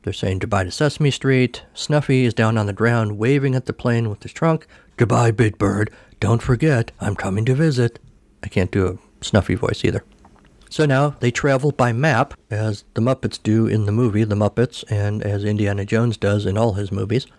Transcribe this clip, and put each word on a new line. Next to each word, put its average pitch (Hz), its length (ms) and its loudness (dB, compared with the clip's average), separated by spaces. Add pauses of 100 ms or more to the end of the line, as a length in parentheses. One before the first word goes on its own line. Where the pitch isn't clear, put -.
They're - 100 -6
saying 95 260 -4
goodbye 98 240 -2
to 90 80 -6
Sesame 147 400 0
Street. 131 520 0 (100)
Snuffy 135 520 0
is 110 80 0
down 110 240 2
on 107 80 0
the 101 80 -4
ground 110 440 0
waving 131 380 2
at 127 100 -4
the - 80 -6
plane 117 360 0
with 101 140 -10
his - 100 -16
trunk. 160 340 0 (280)
"Goodbye, 117 360 2
Big 107 260 0
Bird. 101 340 0 (280)
Don't 110 220 2
forget, 131 500 0 (100)
I'm 101 140 -2
coming 101 300 -2
to 127 100 2
visit." 131 440 0 (440)
I - 40 -12
can't 92 240 -2
do 95 160 0
a - 380 -12
Snuffy 101 300 2
voice - 280 -4
either. - 200 -2 (680)
So 156 180 0
now 139 320 2
they 120 100 2
travel 135 420 0
by 120 220 0
map, 131 400 0 (160)
as 107 340 -4 (120)
the 113 60 -2
Muppets 120 400 -2
do 110 260 2
in 104 180 0
the 101 60 0
movie 110 320 2
The 104 120 0
Muppets 104 540 0
and 104 320 -2
as 101 220 -2
Indiana 101 420 -2
Jones 113 320 0
does 101 300 0
in 98 100 -2
all 113 160 2
his 101 180 -6
movies, 104 360 -2 (120)